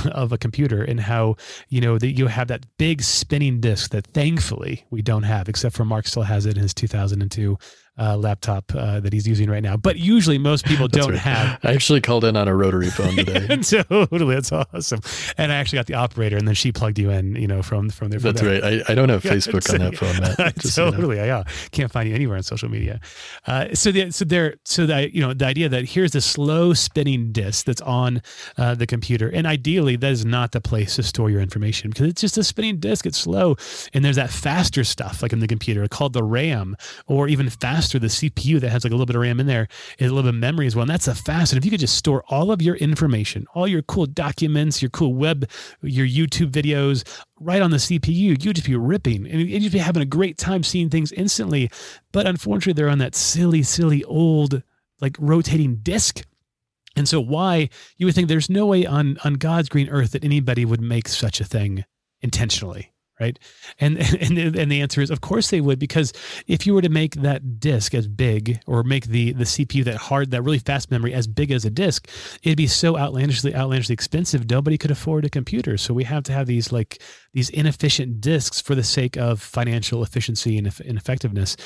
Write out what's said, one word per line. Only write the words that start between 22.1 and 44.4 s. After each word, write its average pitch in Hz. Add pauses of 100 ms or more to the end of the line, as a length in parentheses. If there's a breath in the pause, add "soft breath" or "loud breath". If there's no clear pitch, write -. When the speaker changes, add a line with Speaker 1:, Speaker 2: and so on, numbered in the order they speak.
Speaker 1:
anywhere 117
on 92
social 113
media. 107 (480 loud breath)
Uh, 131
so 202
the, 185
so 180
there, 160
so 170
the, 147
you 131
know, 131
the 135
idea 151
that 127
here's 175
the 139
slow 156
spinning 131
disk 104
that's 123
on, 123 (380 loud breath)
uh, 120
the 117
computer, 113
and 165
ideally 147
that 135
is 113
not 120
the 113
place 107
to 123
store 107
your 101
information 104
because 135
it's 170
just 214
a 214
spinning 220
disk. 196
It's 156
slow, 175 (380 loud breath)
and 139
there's 139
that 123
faster 147
stuff -
like 117
in 113
the 110
computer 104
called 135
the 120
ram, 110 (320 loud breath)
or 139
even 135
faster 131
or 135
the 113
C 156
P -
U 156
that 123
has, 117
like, 117
a 117
little 127
bit 120
of 120
ram 120
in 139
there 113 (320 loud breath)
is 127
a 127
little 135
bit 120
of 113
memory 143
as 110
well. 117
And 131
that's 165
a 123
fast. 160
And 135
if 135
you 208
could 214
just 127
store 135
all 165
of 185
your 170
information, 139
all 180
your 170
cool 170
documents, 151